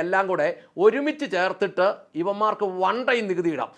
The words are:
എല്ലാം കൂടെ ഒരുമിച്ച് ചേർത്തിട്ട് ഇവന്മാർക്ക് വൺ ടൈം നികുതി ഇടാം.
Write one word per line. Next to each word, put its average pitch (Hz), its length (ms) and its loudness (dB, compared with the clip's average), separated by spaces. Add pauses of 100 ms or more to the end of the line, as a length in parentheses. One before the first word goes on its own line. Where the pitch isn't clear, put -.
എല്ലാം 190 280 2
കൂടെ 160 180 0 (360)
ഒരുമിച്ച് 277 500 2
ചേർത്തിട്ട് 185 520 0 (360)
ഇവന്മാർക്ക് 208 440 -2 (160)
വൺ 190 140 2 (120)
ടൈം 240 220 0
നികുതി 170 240 0
ഇടാം. 120 240 -4